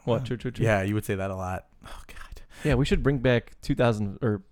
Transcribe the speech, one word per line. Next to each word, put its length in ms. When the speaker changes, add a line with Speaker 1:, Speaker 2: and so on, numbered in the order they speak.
Speaker 1:
What? 200
True, 120
true, 140
true. 140
Speaker 2:
Yeah, 160
you 140
would 100
say 100
that 140
a 60
lot. 300
Oh, 220
God. 340
Speaker 1:
Yeah, 120
we 100
should 180
bring 140
back 340
two 140
thousand 460
or 200